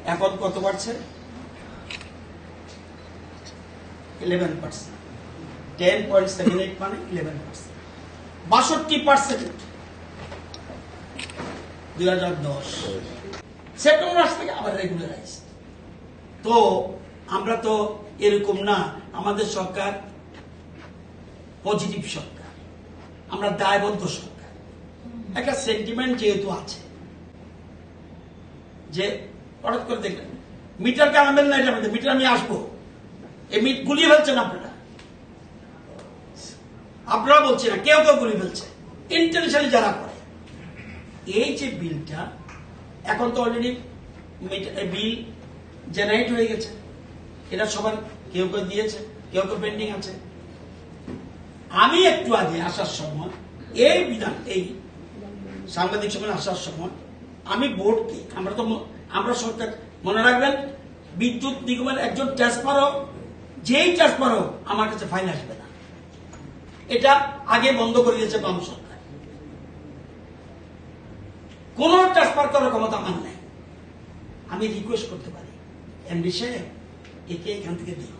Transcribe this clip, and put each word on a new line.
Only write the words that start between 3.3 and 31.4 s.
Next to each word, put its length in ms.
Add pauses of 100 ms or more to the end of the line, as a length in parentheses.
ইলেভেন 420
পার্সেন্ট। 340 (840)
টেন 320
পয়েন্ট 200
সেভেন 280
এইট 240
মানে 140 (160)
ইলেভেন 220
পার্সেন্ট। 340 (800)
বাষট্টি 500
পার্সেন্ট। 500 (2500)
দুই 100
হাজার 340
দশ। 420 (920)
সেপ্টেম্বর 460
মাস 160
থেকে 100
আবার 260
রেগুলারাইজ। 640 (1040)
তো 460 (380)
আমরা 300
তো 480 (140)
এরকম 440
না, 300 (200)
আমাদের 340
সরকার 460 (1700)
পজিটিভ 420
সরকার, 400 (840)
আমরা 220
দায়বদ্ধ 560
সরকার। 420 (960)
একটা 120
সেন্টিমেন্ট 640
যেহেতু 320
আছে 280 (2000)
যে 380 (340)
হঠাৎ 240
করে 100
দেখলেন 300 (540)
মিটার 320
কামাবেন 340